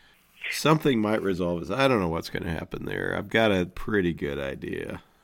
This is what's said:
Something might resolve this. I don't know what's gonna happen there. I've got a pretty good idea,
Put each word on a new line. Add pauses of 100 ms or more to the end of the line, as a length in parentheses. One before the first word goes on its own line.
(500)
Something
might
resolve
this.
I
don't
know
what's
gonna
happen
there.
I've
got
a
pretty
good
idea, (220)